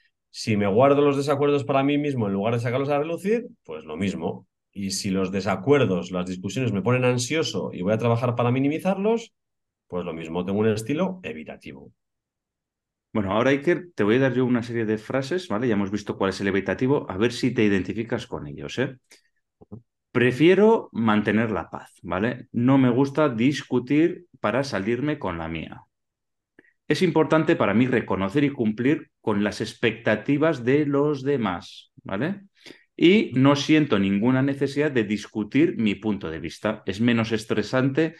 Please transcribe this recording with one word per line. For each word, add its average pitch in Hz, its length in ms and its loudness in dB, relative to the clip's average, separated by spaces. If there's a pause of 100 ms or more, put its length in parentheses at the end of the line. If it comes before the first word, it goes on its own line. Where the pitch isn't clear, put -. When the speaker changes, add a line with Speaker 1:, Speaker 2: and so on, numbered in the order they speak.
(300)
Speaker 1:
Si - 280 -4
me 101 100 0
guardo 139 340 4
los 143 160 2
desacuerdos 143 460 0
para 135 200 0
mí 143 140 0
mismo 135 300 -2
en 98 60 -2
lugar 101 220 -2
de 117 40 0
sacarlos 127 300 -2
a 143 100 0
relucir, 170 480 -4 (160)
pues 78 220 -14
lo 78 120 -10
mismo. 87 500 -4 (240)
Y 98 200 -6
si - 180 -4
los 95 220 0
desacuerdos, 95 800 0
las 90 140 -4
discusiones 101 480 -4
me 95 80 -2
ponen 123 240 2
ansioso 127 680 -2
y - 100 -8
voy 104 100 2
a 113 40 0
trabajar 117 380 0
para 120 160 0
minimizarlos, 185 840 0 (540)
pues 90 180 -6
lo 85 80 -8
mismo, 82 320 -6
tengo 98 140 -2
un 110 100 4
estilo 160 540 -2
evitativo. 71 680 -14 (1200)
Speaker 2:
Bueno, 98 180 -2
ahora, 120 200 2
Iker, 151 440 0
te 107 80 0
voy 107 140 4
a - 20 4
dar 135 140 2
yo 127 120 0
una 120 160 0
serie 117 240 -4
de 107 120 0
frases, 135 500 -4
¿vale? 123 220 -2
Ya 107 60 2
hemos 98 160 -2
visto 104 260 -6
cuál 95 140 0
es 98 100 -6
el 98 80 0
evitativo, 98 600 0
a 98 80 -6
ver 120 140 2
si 123 220 -2
te 120 100 2
identificas 101 640 -2
con 73 200 -10
ellos, 71 300 -12
¿eh? 131 200 -4 (1120)
Prefiero 165 800 4
mantener 107 600 2
la 85 180 -4
paz, - 320 -14
¿vale? 104 500 -4
No 127 260 4
me 131 120 6
gusta 139 400 2
discutir 131 960 0 (140)
para 113 240 0
salirme 127 560 -4
con 87 180 -6
la 80 100 -6
mía. - 360 -10 (1040)
Es 151 140 0
importante 156 540 2
para 101 180 2
mí 123 140 4
reconocer 101 560 0
y 139 80 0
cumplir 120 600 -2 (100)
con 104 220 0
las 101 180 -2
expectativas 120 1000 0
de 143 220 2
los 143 380 0
demás, 110 680 -4 (120)
¿vale? 143 380 -6 (540)
Y 190 380 4
no 135 220 6
siento 143 440 2
ninguna 101 420 2
necesidad 139 500 0
de 120 120 2
discutir 107 760 0
mi 104 180 0
punto 98 340 -4
de 80 100 -8
vista. 104 460 -6
Es 98 160 -4
menos 117 300 2
estresante 131 880 0